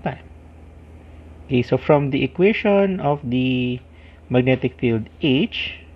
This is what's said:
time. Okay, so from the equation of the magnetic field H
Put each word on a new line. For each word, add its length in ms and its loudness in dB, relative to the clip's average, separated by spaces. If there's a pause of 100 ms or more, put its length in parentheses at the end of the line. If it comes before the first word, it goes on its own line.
time. 200 -8 (1200)
Okay, 160 0
so 160 0
from 320 2
the 140 0
equation 760 2
of 240 -2
the 560 -2 (480)
magnetic 520 0
field 280 0 (140)
H 540 -2 (200)